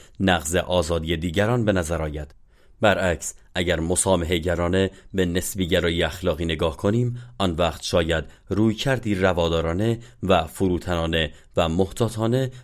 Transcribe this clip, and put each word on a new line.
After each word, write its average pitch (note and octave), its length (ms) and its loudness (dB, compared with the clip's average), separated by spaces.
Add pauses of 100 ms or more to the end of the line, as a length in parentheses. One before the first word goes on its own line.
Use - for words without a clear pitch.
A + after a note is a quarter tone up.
(200)
نقض F2 360 2
آزادی E2+ 600 0
دیگران G2+ 480 0
به G#2 60 2
نظر E2 300 0
آید. D2+ 340 -8 (460)
برعکس، F#2 520 2 (220)
اگر F2 240 0
مسامحه F2 580 2
گرانه F2 540 0 (220)
به F#2+ 120 2
نسبی F2 420 -2
گرایی E2+ 360 2
اخلاقی E2+ 420 -2
نگاه D#2+ 320 -2
کنیم، A#2+ 400 0 (200)
آن F#2+ 140 0
وقت E2 320 -2
شاید D#2+ 420 0 (240)
رویکردی A2 680 0
روادارانه F2 840 0 (240)
و F2 200 4
فروتنانه E2 880 0 (260)
و E2+ 120 2
محتاطانه A2+ 840 0 (120)